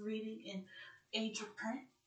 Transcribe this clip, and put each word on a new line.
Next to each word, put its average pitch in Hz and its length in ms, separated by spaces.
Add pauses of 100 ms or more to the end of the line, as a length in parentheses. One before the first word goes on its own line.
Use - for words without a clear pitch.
Reading 220 440
in 196 200 (500)
Age 220 260
of 208 160
Print. 226 240 (260)